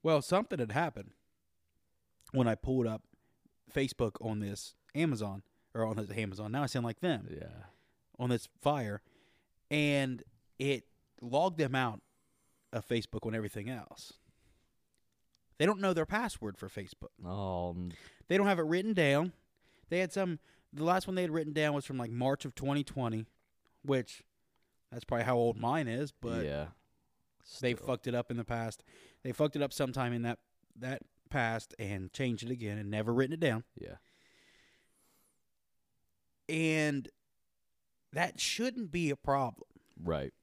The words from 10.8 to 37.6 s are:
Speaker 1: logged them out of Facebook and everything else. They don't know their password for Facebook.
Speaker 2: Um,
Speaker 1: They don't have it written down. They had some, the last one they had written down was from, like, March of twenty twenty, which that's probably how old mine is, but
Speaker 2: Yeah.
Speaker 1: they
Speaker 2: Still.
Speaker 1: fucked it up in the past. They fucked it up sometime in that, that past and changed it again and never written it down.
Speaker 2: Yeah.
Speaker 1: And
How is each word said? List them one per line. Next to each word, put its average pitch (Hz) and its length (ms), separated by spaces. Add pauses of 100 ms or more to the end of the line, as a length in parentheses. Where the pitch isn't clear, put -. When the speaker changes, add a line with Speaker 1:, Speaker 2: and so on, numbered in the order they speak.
Speaker 1:
logged 156 380
them 135 160
out 120 260 (720)
of 113 140
Facebook 113 400
and 113 100
everything 107 320
else. - 460 (1400)
They 156 80
don't 196 140
know 196 120
their 160 140
password 190 520
for 101 100
Facebook. - 420 (140)
Speaker 2:
Um, 90 680 (340)
Speaker 1:
They 180 100
don't 202 120
have 185 100
it 160 60
written 185 300
down. 160 380 (560)
They 175 120
had 180 120
some, 180 280 (320)
the 143 100
last 180 240
one 190 80
they 185 80
had 170 80
written 156 220
down 151 220
was 139 120
from, 135 120
like, 117 120
March 127 340
of 131 120
twenty 139 260
twenty, 113 440 (560)
which 135 420 (680)
that's 120 100
probably 117 200
how 123 120
old 117 220
mine 127 300
is, 139 240
but 113 320
Speaker 2:
Yeah. 73 220 (920)
Speaker 1:
they 123 140
Speaker 2:
Still. - 120
Speaker 1:
fucked 127 200
it 120 80
up 120 160
in 117 60
the 117 80
past. 117 380 (400)
They 127 100
fucked 151 240
it 147 60
up 135 100
sometime 127 400
in 117 100
that, 117 160 (380)
that 127 260 (280)
past 113 480
and 98 340
changed 120 320
it 117 60
again 107 280
and 101 120
never 107 220
written 131 220
it 165 60
down. 120 240 (140)
Speaker 2:
Yeah. - 180 (2500)
Speaker 1:
And 156 600 (1040)